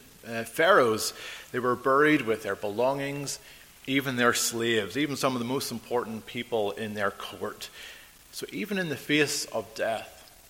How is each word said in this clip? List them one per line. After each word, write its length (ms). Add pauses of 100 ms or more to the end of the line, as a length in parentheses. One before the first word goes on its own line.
(280)
uh, 160
pharaohs, 720 (400)
they 60
were 180
buried 460
with 200
their 140
belongings, 840 (480)
even 300
their 160
slaves, 640
even 180
some 180
of 60
the 60
most 260
important 540
people 460
in 220
their 160
court. 600 (640)
So 180
even 260
in 120
the 80
face 480
of 300
death, 380 (360)